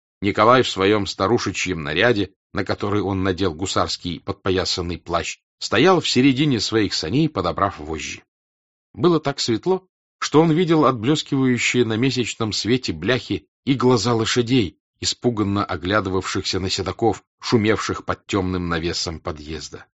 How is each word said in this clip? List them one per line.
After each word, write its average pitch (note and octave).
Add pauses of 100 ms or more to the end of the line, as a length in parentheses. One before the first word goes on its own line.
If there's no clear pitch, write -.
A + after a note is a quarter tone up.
(200)
Николай A2
в -
своем G2
старушечьем F#2+
наряде, G2 (200)
на G2
который G2+
он F#2+
надел F#2
гусарский F2+
подпоясанный F2+
плащ, E2+ (220)
стоял D#3+
в -
середине C3
своих G#2
саней, C3
подобрав F#2
вожжи. D2+ (680)
Было D#3
так C#3
светло, F3 (320)
что -
он E3
видел D#3+
отблескивающие B2
на A2
месячном A#2
свете A2+
бляхи F#2+ (180)
и C#3+
глаза A#2+
лошадей, A2+ (180)
испуганно G#2
оглядывавшихся F#2
на F#2
седаков, F#2+ (160)
шумевших G#2+
под -
темным F#2
навесом E2
подъезда. D2+